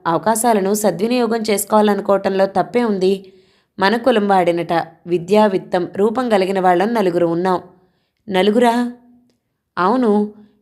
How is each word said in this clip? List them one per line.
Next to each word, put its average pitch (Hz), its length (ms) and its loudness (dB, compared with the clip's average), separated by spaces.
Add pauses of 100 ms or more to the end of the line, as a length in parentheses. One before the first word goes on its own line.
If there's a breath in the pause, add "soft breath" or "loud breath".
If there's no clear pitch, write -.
అవకాశాలను 208 680 0
సద్వినియోగం 220 760 -2
చేసుకోవాలనుకోవటంలో 196 960 0
తప్పే 190 380 -2
ఉంది. 190 500 -2 (460 soft breath)
మన 196 180 2
కులం 220 300 0
వాడినట, 175 460 0 (340)
విద్యా 180 380 2
విత్తం 185 500 -2
రూపం 226 340 -2
కలిగిన 190 300 -2
వాళ్ళం 185 340 2
నలుగురు 175 320 0
ఉన్నాం. 175 360 -2 (680)
నలుగురా? 233 600 2 (880)
అవును, 208 560 0 (280 loud breath)